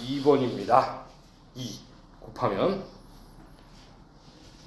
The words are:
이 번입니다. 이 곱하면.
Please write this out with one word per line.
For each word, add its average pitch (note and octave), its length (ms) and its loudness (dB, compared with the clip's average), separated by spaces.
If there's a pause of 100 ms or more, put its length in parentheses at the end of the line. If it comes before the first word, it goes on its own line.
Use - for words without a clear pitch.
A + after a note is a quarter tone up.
이 C3+ 160 -4
번입니다. B2 840 4 (500)
이 B2 240 -12 (420)
곱하면. A#2 640 -2 (1800)